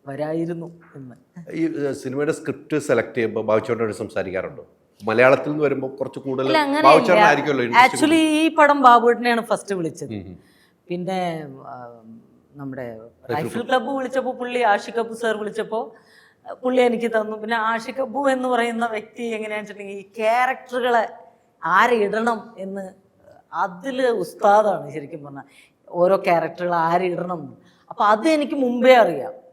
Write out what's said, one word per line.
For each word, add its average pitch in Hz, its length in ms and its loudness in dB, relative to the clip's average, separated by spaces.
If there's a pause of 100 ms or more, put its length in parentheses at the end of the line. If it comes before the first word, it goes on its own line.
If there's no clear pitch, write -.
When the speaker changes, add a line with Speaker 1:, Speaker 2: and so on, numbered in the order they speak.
Speaker 1:
വരായിരുന്നു 165 760 -6 (120)
എന്ന്. 127 200 -18 (360)
Speaker 2:
ഈ, 147 360 -4
ഏ, 135 60 -4
സിനിമയുടെ 143 380 -4
സ്ക്രിപ്റ്റ് 151 480 -6
സെലക്ട് 131 360 0
ചെയ്യുമ്പോ 110 260 -2
ബാബുച്ചേട്ടനോട് 107 520 0
സംസാരിക്കാറുണ്ടോ? 92 760 -8 (360)
മലയാളത്തിൽ 127 460 4
നിന്ന് 151 140 -2
വരുമ്പോ 135 240 0 (120)
കുറച്ച് 135 200 -8
കൂടുതൽ 131 280 -4
Speaker 1:
ഇല്ല, 208 100 2
അങ്ങനെയില്ല. 294 340 4
Speaker 2:
ബാബുച്ചേട്ടനായിരിക്കുമല്ലോ 151 760 4
ഇൻട്രസ്റ്റ് 233 320 4
Speaker 1:
Actually 320 220 4
ഈ 311 360 2
പടം 285 260 4
ബാബുവേട്ടനെയാണ് 240 600 6
ഫസ്റ്റ് 202 340 -4
വിളിച്ചത്. 160 340 -8
Speaker 2:
ഉം, 107 100 -8
ഉം. 90 180 -14 (500)
Speaker 1:
പിന്നെ, 175 580 -6 (220)
ആ, 120 320 -18 (560)
നമ്മുടെ 127 440 -10 (300)
Speaker 2:
റൈഫിൾ 151 140 -2
Speaker 1:
റൈഫിൾ 208 180 -6
ക്ലബ്ബ് 254 360 -2
വിളിച്ചപ്പോ 262 340 -4
പുള്ളി 247 280 -6
ആഷിഖ് 220 400 0
അബു 226 140 -6
സാർ 220 240 -4
വിളിച്ചപ്പോ, 214 580 -8 (540)
ആ, - 40 -12
പുള്ളി 254 280 0
എനിക്ക് 233 260 2
തന്നു. 220 300 -2
പിന്നെ 220 200 -4
ആഷിഖ് 226 440 -4
അബു 269 280 -2
എന്ന് 254 200 0
പറയുന്ന 233 360 0
വ്യക്തി 220 380 -8
എങ്ങനെയാണെന്ന് 214 380 -6
വെച്ചിട്ടുണ്ടെങ്കിൽ 202 380 -14
ഈ 190 60 -16 (120)
ക്യാരക്ടറുകളെ 240 920 0 (540)
ആരെ 208 320 4
ഇടണം 214 640 -2
എന്ന് 190 320 -10 (640)
അതില് 202 540 -2
ഉസ്താദാണ് 202 840 2
ശരിക്കും 147 300 -12
പറഞ്ഞാൽ, 139 200 -16 (460)
ഓരോ 180 280 4
ക്യാരക്ടറുകൾ 175 580 0
ആരെ 170 300 2
ഇടണം 175 340 -4
എന്ന്. 131 140 -14 (360)
അപ്പൊ - 140 -2
അത് 320 260 4
എനിക്ക് 294 240 0
മുമ്പേ 247 400 4
അറിയാം. 156 400 4 (200)